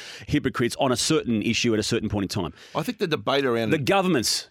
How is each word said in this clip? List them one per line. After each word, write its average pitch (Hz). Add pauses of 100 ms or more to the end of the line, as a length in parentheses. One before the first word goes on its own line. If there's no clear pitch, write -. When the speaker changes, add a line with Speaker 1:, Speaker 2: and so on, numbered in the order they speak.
(280)
Speaker 1:
hypocrites 131
on 135
a 120
certain 117
issue 117
at 107
a 104
certain 107
point 98
in - (160)
time. 73 (220)
Speaker 2:
I 156
think 247
the 196
debate 139
around 117
Speaker 1:
The 160
Speaker 2:
it 131
Speaker 1:
government's 180